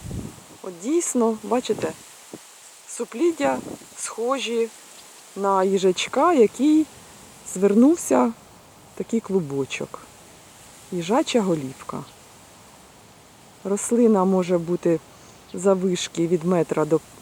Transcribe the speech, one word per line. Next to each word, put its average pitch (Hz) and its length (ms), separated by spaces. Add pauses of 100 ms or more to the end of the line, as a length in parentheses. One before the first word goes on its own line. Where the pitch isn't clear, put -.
(600)
От 190 120 (100)
дійсно, 240 600
бачите, 214 480 (960)
супліддя 277 680 (400)
схожі 226 720 (680)
на 196 280
їжачка, 196 680
який 302 520 (680)
звернувся 247 720
в - 720
такий 226 220
клубочок. 139 800 (920)
Їжача 214 500
голівка. 156 640 (1600)
Рослина 208 600
може 185 320
бути 170 420 (540)
заввишки 185 720
від 160 160
метра 165 420
до, 156 140 (220)